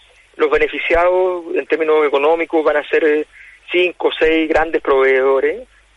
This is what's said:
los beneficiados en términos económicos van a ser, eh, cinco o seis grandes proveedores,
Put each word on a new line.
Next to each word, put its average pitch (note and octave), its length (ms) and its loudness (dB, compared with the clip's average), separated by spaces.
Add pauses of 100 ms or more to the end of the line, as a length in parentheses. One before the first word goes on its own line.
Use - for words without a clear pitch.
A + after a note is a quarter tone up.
(360)
los D3+ 160 0
beneficiados E3+ 920 0 (100)
en C#3+ 100 -4
términos D#3 400 0
económicos D3+ 580 0
van D3 140 0
a C#3+ 120 -4
ser, D#3 160 0
eh, D3+ 200 0 (460)
cinco F3 380 -2
o - 20 -8
seis D#3+ 380 0
grandes D#3+ 320 -2
proveedores, C3+ 800 0 (340)